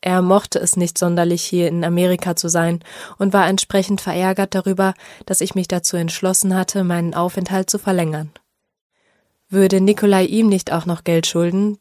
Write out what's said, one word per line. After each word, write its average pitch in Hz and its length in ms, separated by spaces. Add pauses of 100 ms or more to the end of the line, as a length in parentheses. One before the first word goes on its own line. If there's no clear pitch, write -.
Er 185 200
mochte 185 380
es - 160
nicht 175 220
sonderlich, 175 460
hier 175 260
in 170 160
Amerika 180 500
zu 170 140
sein, 170 340 (360)
und 196 120
war 196 160
entsprechend 196 540
verärgert 190 520
darüber, 190 420 (320)
dass 185 120
ich 185 160
mich 185 140
dazu 180 260
entschlossen 185 600
hatte, 185 280
meinen 170 300
Aufenthalt 185 560
zu - 80
verlängern. 156 540 (1160)
Würde 190 300
Nikolai 196 460
ihm 226 220
nicht 190 260
auch 165 140
noch 170 180
Geld 165 220
schulden, 190 540